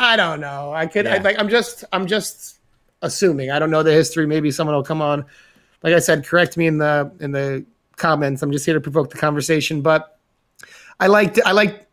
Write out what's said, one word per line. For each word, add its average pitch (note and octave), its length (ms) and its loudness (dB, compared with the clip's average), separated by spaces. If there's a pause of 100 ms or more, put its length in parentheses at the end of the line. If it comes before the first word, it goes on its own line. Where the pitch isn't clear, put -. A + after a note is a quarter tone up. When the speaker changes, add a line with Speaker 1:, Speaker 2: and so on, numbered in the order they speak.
Speaker 1:
I A#3+ 140 4
don't E3+ 240 0
know. C#3+ 340 -10
I D#3+ 120 -2
could, G3+ 220 -2
I, A3 80 0
Speaker 2:
Yeah. F#3+ 80 0
Speaker 1:
like, - 160 0
I'm G#3 100 -2
just, A#3 340 -2 (100)
I'm F#3+ 140 -2
just - 520 -6 (420)
assuming. C#3+ 500 -2
I D3 80 -2
don't D#3 120 0
know D#3 120 2
the D#3+ 100 4
history. D#3 340 2
Maybe D3+ 240 0
someone D3+ 240 -2
will C#3+ 80 0
come D#3 180 -4
on. D3 240 -2 (560)
Like E3 120 2
I E3+ 60 6
said, D#3+ 260 2
correct E3+ 320 2
me E3 100 2
in D#3 100 0
the, D3 420 0
in C#3+ 120 -8
the C#3 340 -4 (320)
comments. D3 460 0
I'm C#3+ 80 -2
just C#3+ 140 -4
here E3 100 2
to D3+ 60 0
provoke D3 300 -2
the - 60 -18
conversation. D3+ 640 -2
But D#3 360 0 (800)
I - 80 4
liked, G3+ 380 4
I F#3 80 2
like, G#3 400 0